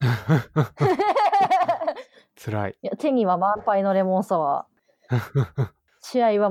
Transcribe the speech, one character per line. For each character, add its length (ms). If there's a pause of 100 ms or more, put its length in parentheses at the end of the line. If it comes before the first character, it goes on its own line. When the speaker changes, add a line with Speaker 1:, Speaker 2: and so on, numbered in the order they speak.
Speaker 1:
<laughs> 2500
辛 260
い。 140
Speaker 2:
い 40
や、 100
手 160
に 140
は 100
満 280
杯 180
の 100
レ 100
モ 160
ン 60
サ 140
ワ 280 (440)
ー。 0
Speaker 1:
<laughs> 600 (280)
Speaker 2:
試 220
合 180
は 100